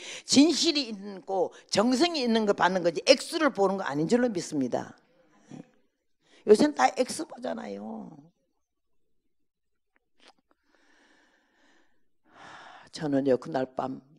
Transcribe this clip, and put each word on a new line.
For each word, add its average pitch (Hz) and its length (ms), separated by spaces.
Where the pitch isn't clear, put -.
진실이 294 640
있고 190 640
정성이 262 540
있는 226 240
걸 196 80
받는 180 300
거지 170 220
액수를 302 440
보는 196 280
거 190 40
아닌 143 260
줄로 240 200
믿습니다. 131 680
요새는 285 300
다 262 200
액수 254 300
보잖아요. 220 840
저는요, 139 460
그날 131 280
밤 135 240